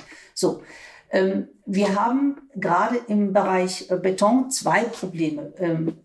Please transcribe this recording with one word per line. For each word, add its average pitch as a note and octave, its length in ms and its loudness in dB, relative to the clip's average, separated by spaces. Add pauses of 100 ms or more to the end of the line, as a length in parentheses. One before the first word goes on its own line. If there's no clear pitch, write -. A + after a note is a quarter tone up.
(340)
So, - 280 -2 (500)
ähm, F#3+ 380 0 (160)
wir G3 340 0
haben C4+ 380 2 (180)
gerade G3+ 520 0
im G#3 260 2
Bereich, F#3 580 0
äh, F3+ 60 0
Beton G3+ 520 2
zwei F3 360 0
Probleme. D#3+ 720 -6
Ähm, E3 480 -2